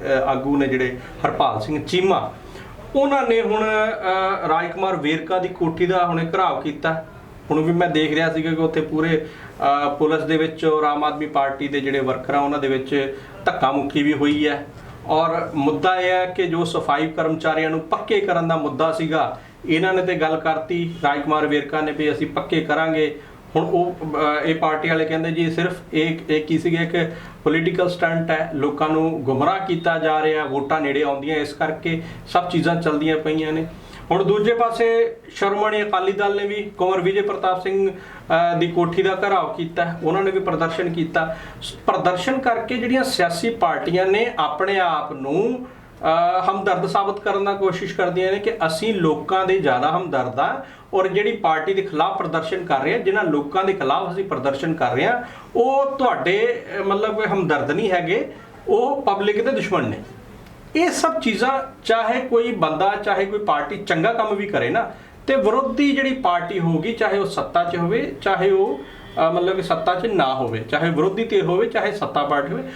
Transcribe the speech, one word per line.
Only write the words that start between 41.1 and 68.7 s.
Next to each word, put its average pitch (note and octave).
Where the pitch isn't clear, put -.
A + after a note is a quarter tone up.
ਸ-, -
ਪ੍ਰਦਰਸ਼ਨ F#3
ਕਰਕੇ A#3+
ਜਿਹੜੀਆਂ B3
ਸਿਆਸੀ -
ਪਾਰਟੀਆਂ E3+
ਨੇ A3
ਆਪਣੇ F#3+
ਆਪ D#3+
ਨੂੰ, E3
ਅਹ, F3
ਹਮਦਰਦ G3
ਸਾਬਤ G3+
ਕਰਨ G3
ਦਾ G3+
ਕੋਸ਼ਿਸ਼ F#3+
ਕਰਦੀਆਂ F#3
ਨੇ G3+
ਕਿ G#3+
ਅਸੀਂ G#3
ਲੋਕਾਂ F#3
ਦੇ F#3+
ਜ਼ਿਆਦਾ D3
ਹਮਦਰਦ C#3
ਹਾਂ -
ਔਰ F#3
ਜਿਹੜੀ G#3
ਪਾਰਟੀ F#3+
ਦੇ F#3+
ਖਿਲਾਫ E3+
ਪ੍ਰਦਰਸ਼ਨ E3+
ਕਰ C#3+
ਰਹੇ D3+
ਹਾਂ, -
ਜਿਨ੍ਹਾਂ F#3+
ਲੋਕਾਂ D3+
ਦੇ G3
ਖਿਲਾਫ D3+
ਅਸੀਂ F#3+
ਪ੍ਰਦਰਸ਼ਨ C#3
ਕਰ C3+
ਰਹੇ C#3+
ਹਾਂ, A#3+
ਉਹ C4+
ਤੁਹਾਡੇ, A3+
ਅਹ, F#3+
ਮਤਲਬ G#3
ਕੋਈ G#3+
ਹਮਦਰਦ D#3
ਨਹੀਂ F#3+
ਹੈਗੇ, F3+
ਉਹ B3+
ਪਬਲਿਕ G#3
ਦੇ C4
ਦੁਸ਼ਮਣ F3
ਨੇ। G#2+
ਇਹ E4+
ਸਭ D#4+
ਚੀਜ਼ਾਂ, B3
ਚਾਹੇ A3+
ਕੋਈ A#3
ਬੰਦਾ, F3+
ਚਾਹੇ G3
ਕੋਈ G#3
ਪਾਰਟੀ G3
ਚੰਗਾ F3+
ਕੰਮ G#3+
ਵੀ G3+
ਕਰੇ E3
ਨਾ, A3+
ਤੇ C4+
ਵਿਰੋਧੀ C4+
ਜਿਹੜੀ C4+
ਪਾਰਟੀ F3
ਹੋਊਗੀ, E3
ਚਾਹੇ G3+
ਉਹ G3
ਸੱਤਾ -
'ਚ F3
ਹੋਵੇ, G3+
ਚਾਹੇ F#3+
ਉਹ, G3